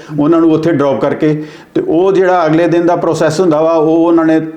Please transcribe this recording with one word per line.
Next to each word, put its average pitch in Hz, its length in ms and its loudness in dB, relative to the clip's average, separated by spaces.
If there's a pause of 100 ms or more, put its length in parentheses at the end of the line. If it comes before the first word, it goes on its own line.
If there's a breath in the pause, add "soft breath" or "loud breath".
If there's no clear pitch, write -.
(200 loud breath)
ਉਹਨਾਂ 165 200 2
ਨੂੰ 165 120 2
ਉੱਥੇ 156 200 0
ਡ੍ਰੌਪ 139 300 -2
ਕਰਕੇ। 151 420 -2 (300 loud breath)
ਤੇ - 80 -2
ਉਹ 185 300 0
ਜਿਹੜਾ 180 340 2
ਅਗਲੇ 160 220 0
ਦਿਨ 170 180 0
ਦਾ 175 100 2
ਪ੍ਰੋਸੈਸ 160 440 -2
ਹੁੰਦਾ 160 220 2
ਵਾ, 160 100 0
ਉਹ 165 360 2
ਉਹਨਾਂ 165 180 2
ਨੇ 160 160 2 (160)